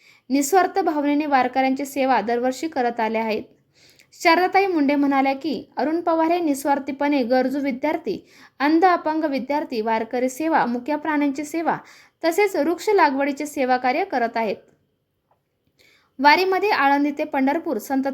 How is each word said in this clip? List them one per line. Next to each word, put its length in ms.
निस्वार्थ 500
भावनेने 460
वारकऱ्यांची 600
सेवा 340
दरवर्षी 480
करत 320
आले 180
आहेत. 240
शारदाताई 460
मुंडे 280
म्हणाल्या 400
की, 180
अरुण 240
पवार 300
हे 100
निस्वार्थीपणे 840
गरजू 380
विद्यार्थी, 560
अंध 240
अपंग 400
विद्यार्थी, 560
वारकरी 480
सेवा, 380
मुक्या 300
प्राण्यांची 480
सेवा 320
तसेच 340
वृक्ष 340
लागवडीचे 560
सेवा 300
कार्य 280
करत 320
आहेत. 200
वारीमध्ये 520
आळंदी 400
ते 160
पंढरपूर 520
संत 360